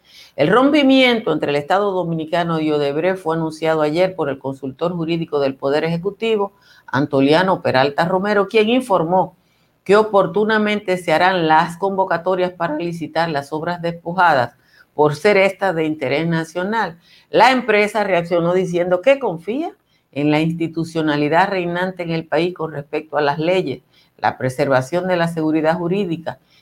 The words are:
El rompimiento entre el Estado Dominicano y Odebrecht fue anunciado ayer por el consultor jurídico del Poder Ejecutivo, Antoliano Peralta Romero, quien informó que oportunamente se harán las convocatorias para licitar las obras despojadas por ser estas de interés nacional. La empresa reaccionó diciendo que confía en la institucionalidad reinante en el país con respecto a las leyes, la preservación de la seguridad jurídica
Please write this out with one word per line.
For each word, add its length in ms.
El 140
rompimiento 840
entre 180
el 60
Estado 360
Dominicano 680
y 140
Odebrecht 460
fue 180
anunciado 460
ayer 340
por 140
el 100
consultor 520
jurídico 460
del 160
Poder 300
Ejecutivo, 680
Antoliano 760
Peralta 440
Romero, 420
quien 220
informó 680
que 120
oportunamente 1000
se 160
harán 340
las 300
convocatorias 760
para 240
licitar 520
las 240
obras 280
despojadas 760
por 200
ser 220
estas 400
de 80
interés 420
nacional. 720
La 240
empresa 500
reaccionó 500
diciendo 480
que 200
confía 560
en 200
la 80
institucionalidad 1120
reinante 520
en 80
el 160
país 260
con 200
respecto 440
a 60
las 160
leyes, 440
la 180
preservación 720
de 80
la 120
seguridad 500
jurídica 600